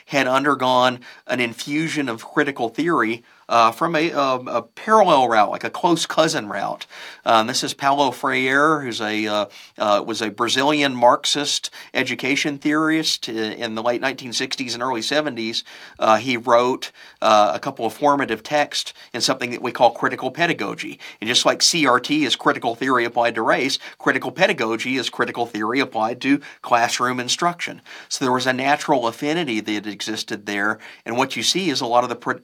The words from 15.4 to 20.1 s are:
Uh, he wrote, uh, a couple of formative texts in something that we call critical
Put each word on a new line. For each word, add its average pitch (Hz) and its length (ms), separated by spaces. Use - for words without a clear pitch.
Uh, 110 200
he 120 200
wrote, 120 540
uh, 104 320
a 104 60
couple 135 260
of 110 80
formative 139 500
texts - 500
in 117 80
something 123 300
that 123 100
we 120 100
call 117 200
critical 127 400